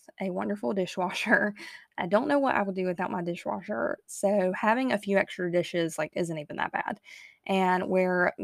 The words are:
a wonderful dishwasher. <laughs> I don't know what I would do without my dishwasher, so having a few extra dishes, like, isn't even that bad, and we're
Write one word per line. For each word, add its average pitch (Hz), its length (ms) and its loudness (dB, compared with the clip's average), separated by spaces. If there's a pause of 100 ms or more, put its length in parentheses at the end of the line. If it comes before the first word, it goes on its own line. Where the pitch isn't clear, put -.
(200)
a 190 100 -2
wonderful 202 440 -2
dishwasher. 196 800 0 (220)
<laughs> - 220 -14
I 185 80 0
don't 214 220 2
know 285 100 4
what 269 160 2
I - 80 2
would 196 120 -2
do 185 120 -2
without 180 240 -2
my 185 120 -2
dishwasher, 202 840 -4
so 196 480 2
having 240 380 2
a 208 60 2
few 196 180 0
extra 180 340 0
dishes, 170 460 0
like, 156 180 -4
isn't 165 240 -2
even - 180 -10
that 156 160 -2
bad, - 280 -4 (460)
and 185 420 2
we're 180 440 2 (120)